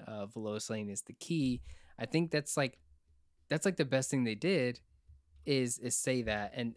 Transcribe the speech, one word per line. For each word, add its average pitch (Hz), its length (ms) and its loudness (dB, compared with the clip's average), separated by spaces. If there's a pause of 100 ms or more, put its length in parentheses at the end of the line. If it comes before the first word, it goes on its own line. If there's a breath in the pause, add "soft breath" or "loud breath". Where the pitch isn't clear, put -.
of 104 300 -8
Lois 107 320 -4
Lane 107 200 -4
is 101 120 -6
the - 120 -12
key. 131 480 0 (380 soft breath)
I 113 60 -4
think 165 260 2
that's, 147 240 -2
like, 139 220 2 (720)
that's, 156 160 2
like, 190 100 2
the 160 80 4
best 131 260 2
thing 135 140 4
they 113 120 2
did 127 440 2 (640)
is, 131 340 2
is 123 180 -2
say 127 240 0
that 104 340 -2
and, 117 220 -4